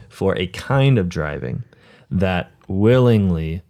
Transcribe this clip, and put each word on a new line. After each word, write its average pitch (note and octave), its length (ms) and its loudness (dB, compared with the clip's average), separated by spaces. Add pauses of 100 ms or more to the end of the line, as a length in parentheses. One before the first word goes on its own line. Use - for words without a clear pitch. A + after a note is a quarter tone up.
for - 280 -2
a F#2 100 -4
kind C3+ 520 0
of F2+ 100 -2
driving D2+ 540 -8 (480)
that F#2 400 -2 (160)
willingly G2 1000 2